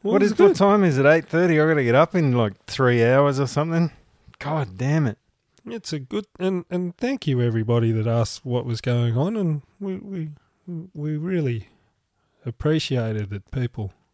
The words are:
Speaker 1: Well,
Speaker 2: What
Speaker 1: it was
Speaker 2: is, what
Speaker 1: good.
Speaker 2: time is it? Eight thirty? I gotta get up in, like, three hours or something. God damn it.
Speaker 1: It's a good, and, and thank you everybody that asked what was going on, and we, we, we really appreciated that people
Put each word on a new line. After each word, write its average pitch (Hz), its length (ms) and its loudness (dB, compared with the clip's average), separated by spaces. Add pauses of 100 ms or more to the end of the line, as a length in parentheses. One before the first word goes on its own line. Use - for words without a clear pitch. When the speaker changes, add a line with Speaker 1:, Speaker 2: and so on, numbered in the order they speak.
Speaker 1:
Well, 202 100 -2
Speaker 2:
What 196 100 4
Speaker 1:
it 208 40 4
was 214 60 0
Speaker 2:
is, - 60 -6
what 381 100 10
Speaker 1:
good. 370 80 4
Speaker 2:
time 202 280 4
is 143 140 2
it? 139 80 4
Eight 160 200 6
thirty? 165 320 2
I 151 80 4
gotta 151 180 2
get 117 100 4
up 156 200 4
in, 151 220 2
like, 107 300 0
three 123 360 2
hours 135 380 4
or 135 60 0
something. 165 460 -2 (480)
God 139 360 -6
damn 143 300 0
it. 104 100 -4 (480)
Speaker 1:
It's 226 300 -10
a 151 40 -8
good, 202 280 -8 (120)
and, 185 300 -4
and 180 300 -6
thank 262 280 -6
you 127 140 0
everybody 117 520 0
that 110 140 -2
asked 117 380 -4
what 123 220 -4
was 117 160 -6
going 120 340 -2
on, 185 220 -2
and 160 240 -2 (180)
we, 190 160 -8
we, 190 320 -10 (640)
we 151 240 -6
really 151 520 -4 (760)
appreciated 117 840 -2
that 101 220 -10
people 120 400 -6 (220)